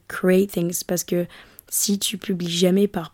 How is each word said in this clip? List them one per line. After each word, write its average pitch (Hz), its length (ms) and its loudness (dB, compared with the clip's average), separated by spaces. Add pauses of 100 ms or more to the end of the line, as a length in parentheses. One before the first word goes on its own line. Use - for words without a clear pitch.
create 185 440 2
things, 175 340 -2
parce 175 180 -2
que 175 220 -2 (440)
si - 300 0
tu - 180 -4
publies 175 320 -4
jamais 180 380 4
par 175 260 -8